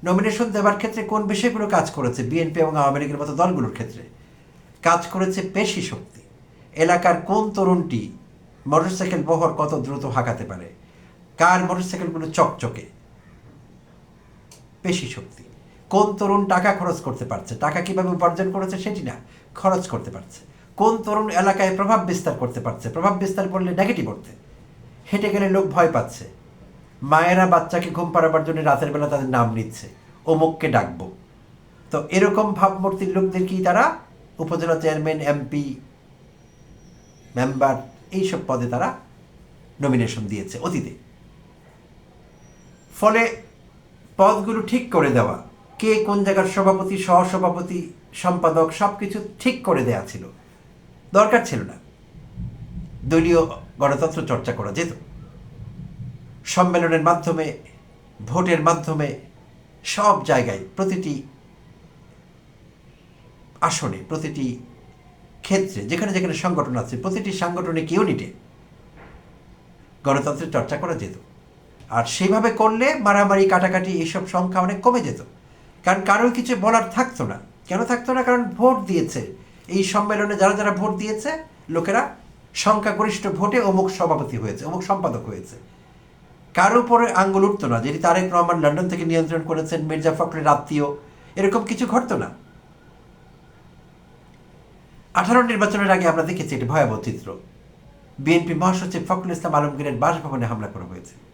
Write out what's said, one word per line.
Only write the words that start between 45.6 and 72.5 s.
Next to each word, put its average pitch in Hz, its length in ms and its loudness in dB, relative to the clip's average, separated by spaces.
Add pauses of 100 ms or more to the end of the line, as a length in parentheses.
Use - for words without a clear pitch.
কে 220 100 2 (160)
কোন 202 200 2
জায়গার 190 280 2
সভাপতি, 190 420 2 (100)
সহসভাপতি, 180 720 2 (440)
সম্পাদক, 165 460 2 (120)
সব 202 200 2
কিছু 208 180 -6 (240)
ঠিক 254 140 0 (120)
করে 139 200 2
দেয়া 98 220 -2
ছিল, 90 140 -14 (920)
দরকার 214 300 6
ছিল 120 120 -4 (100)
না। - 60 -16 (1300)
দলীয় 165 300 6 (400)
গণতন্ত্র 147 400 0 (100)
চর্চা 117 280 -2
করা 101 200 -6
যেত। 170 140 -4 (1600)
সম্মেলনের 170 540 4
মাধ্যমে, 165 380 0 (840)
ভোটের 175 380 2
মাধ্যমে 156 400 0 (840)
সব 208 200 4 (160)
জায়গায়, 117 320 2 (140)
প্রতিটি 185 380 -2 (2500)
আসনে, - 300 -4 (120)
প্রতিটি 151 360 -4 (1000)
ক্ষেত্রে, 190 340 0 (100)
যেখানে 196 260 -2
যেখানে 180 180 0 (100)
সংগঠন 151 380 -2
আছে, - 120 -8 (100)
প্রতিটি 190 260 -4 (120)
সাংগঠনিক 165 520 -4
ইউনিটে 185 340 2 (1800)
গণতন্ত্রের 139 480 -2
চর্চা 131 280 -2
করা 170 200 -4
যেত। 92 140 -10 (800)
আর 117 80 2 (120)
সেইভাবে 214 340 2 (100)